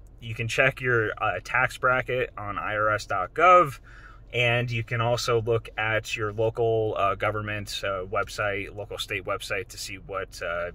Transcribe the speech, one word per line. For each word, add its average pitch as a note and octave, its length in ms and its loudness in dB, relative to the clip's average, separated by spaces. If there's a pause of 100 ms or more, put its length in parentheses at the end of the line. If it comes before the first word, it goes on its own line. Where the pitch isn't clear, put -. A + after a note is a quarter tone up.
(200)
you A2+ 140 -8
can A2+ 140 -4
check C3 340 2
your, A#2 340 2
uh, G2+ 260 0
tax - 360 0
bracket B2+ 580 0
on G#2 220 -6
I F#2 160 -4
R G#2+ 160 2
S G#2 160 0
dot F#2+ 260 -4
gov, E3+ 460 8 (560)
and A#2+ 360 2
you A2+ 140 -2
can A#2+ 160 -2
also A#2 400 2
look A2+ 380 0
at A2 360 0
your G#2+ 200 -2
local, A2+ 640 2
uh, G2 160 2
government, G#2 680 -4
uh, G2 220 -2
website, G2+ 720 -4
local G2 220 -10
state G2 260 -6
website G2 440 -4
to - 100 -14
see - 160 -10
what, F#2+ 480 -10
uh, F2 320 -4